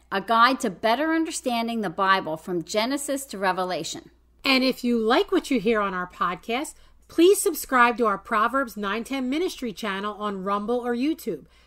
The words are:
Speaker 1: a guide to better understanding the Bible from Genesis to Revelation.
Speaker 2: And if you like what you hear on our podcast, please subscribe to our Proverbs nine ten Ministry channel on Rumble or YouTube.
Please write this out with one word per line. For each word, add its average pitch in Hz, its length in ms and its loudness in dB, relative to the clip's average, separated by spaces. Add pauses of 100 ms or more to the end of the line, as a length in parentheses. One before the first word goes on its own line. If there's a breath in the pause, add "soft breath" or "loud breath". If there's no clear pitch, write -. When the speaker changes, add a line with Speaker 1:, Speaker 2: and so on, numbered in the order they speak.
Speaker 1:
a 196 120 -2
guide 233 400 4
to 233 80 0
better 240 420 0
understanding 233 720 -2
the 196 80 -2
Bible 175 480 0
from 175 260 -4
Genesis 269 600 -4
to - 120 -12
Revelation. 185 720 -4 (360)
Speaker 2:
And 262 180 4
if 254 220 0
you 240 120 2
like 240 360 2
what - 180 0
you 254 80 2
hear 208 220 2
on 196 120 -2
our 180 160 -6
podcast, 202 680 -6 (340 soft breath)
please 370 320 6
subscribe 247 560 2
to 233 80 2
our 196 120 2
Proverbs 233 600 -2
nine 208 260 -4
ten 262 260 -4
Ministry 285 440 -4
channel 208 400 -6
on 202 320 -6
Rumble 208 340 -2
or 240 160 -2
YouTube. 240 520 -4 (200 soft breath)